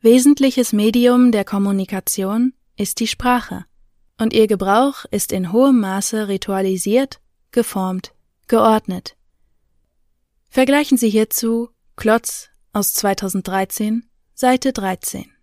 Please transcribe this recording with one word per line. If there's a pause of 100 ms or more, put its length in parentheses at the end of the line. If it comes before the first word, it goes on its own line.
Wesentliches
Medium
der
Kommunikation (220)
ist
die
Sprache, (540)
und
ihr
Gebrauch
ist
in
hohem
Maße
ritualisiert, (300)
geformt, (360)
geordnet. (1300)
Vergleichen
Sie
hierzu (260)
Klotz (240)
aus
zweitausenddreizehn, (240)
Seite
dreizehn. (140)